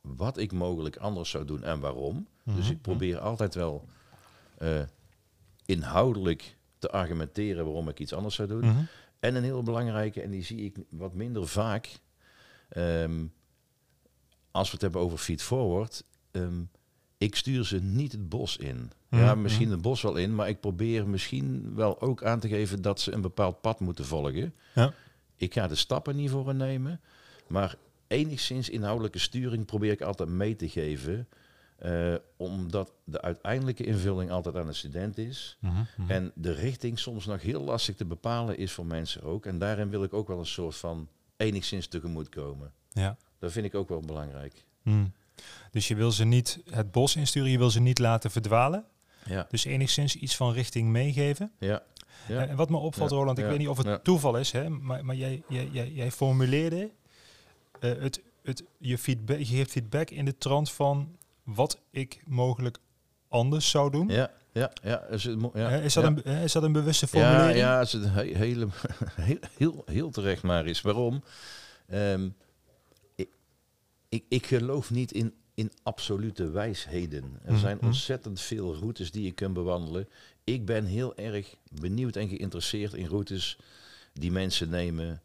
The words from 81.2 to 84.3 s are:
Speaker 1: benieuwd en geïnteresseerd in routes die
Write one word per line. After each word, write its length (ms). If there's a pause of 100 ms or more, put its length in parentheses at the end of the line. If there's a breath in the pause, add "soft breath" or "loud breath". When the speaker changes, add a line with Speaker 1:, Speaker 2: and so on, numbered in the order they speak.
Speaker 1:
benieuwd 360
en 120
geïnteresseerd 640
in 120
routes 520 (540 loud breath)
die 200